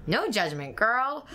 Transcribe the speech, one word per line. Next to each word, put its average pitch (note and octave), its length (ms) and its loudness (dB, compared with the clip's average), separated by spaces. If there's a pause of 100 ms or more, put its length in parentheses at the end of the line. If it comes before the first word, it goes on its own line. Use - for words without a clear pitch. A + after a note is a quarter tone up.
No C#4+ 200 2
judgment, D3+ 460 -2
girl. C4 600 0